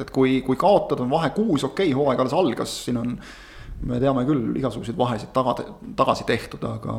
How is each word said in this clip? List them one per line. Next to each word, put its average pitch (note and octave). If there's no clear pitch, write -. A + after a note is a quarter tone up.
et -
kui, C3
kui C3
kaotad, E3+
on B2
vahe D#3+
kuus, G3
okei, D3
hooaeg C3+
alles C3
algas, E3+
siin A#2+
on, A#2+
me B2
teame C3
küll, B2+
igasuguseid A#2
vahesid B2
taga, B2+
tagasi B2+
tehtud, A#2
aga, A2